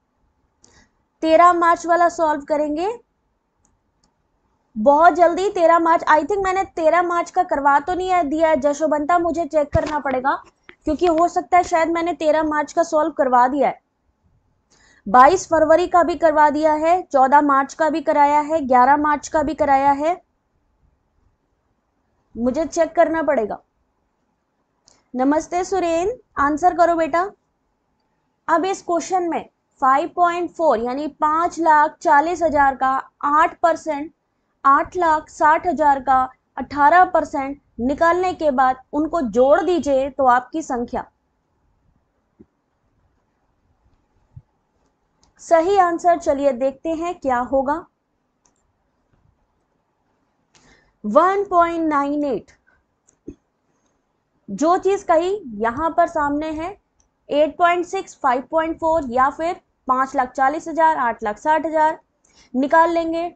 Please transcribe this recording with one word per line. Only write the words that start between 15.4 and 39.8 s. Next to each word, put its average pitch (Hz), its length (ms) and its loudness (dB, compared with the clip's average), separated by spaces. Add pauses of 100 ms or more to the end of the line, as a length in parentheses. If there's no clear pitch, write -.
फरवरी 320 400 2
का 349 160 2
भी 320 120 -2
करवा 302 340 2
दिया 302 240 0
है, 330 300 0
चौदह 269 380 2
मार्च 277 320 0
का 311 160 -2
भी 302 120 -4
कराया 294 380 2
है, 302 220 -2
ग्यारह 254 360 4
मार्च 294 300 -4
का 311 160 -2
भी 302 100 -4
कराया 277 380 2
है। 311 300 -2 (2250)
मुझे 247 300 -2
चेक 320 300 -4
करना 320 280 0
पड़ेगा। 240 360 -2 (1600)
नमस्ते 311 480 -2
सुरेन, 359 500 -2 (260)
आंसर 302 380 0
करो 339 180 2
बेटा। 330 340 -2 (1160)
अब 320 180 0
इस 381 160 -4
क्वेश्चन 349 480 -4
में 247 200 -8 (320)
फ़ाइव 277 340 0
पॉइंट 349 360 0
फ़ोर 294 280 0
यानी 254 280 -6 (120)
पांच 320 400 -2
लाख 311 420 2
चालीस 311 420 2
हजार 277 320 2
का 262 200 -2 (300)
आठ 311 340 0
परसेंट, 320 520 -4 (520)
आठ 285 340 2
लाख 320 320 0
साठ 330 380 0
हजार 285 320 2
का 262 280 0 (300)
अठारह 294 480 4
परसेंट 294 540 -4 (200)
निकालने 330 540 0
के 320 180 -2
बाद 262 300 0 (120)
उनको 311 360 -2
जोड़ 262 320 4
दीजिए 285 480 -2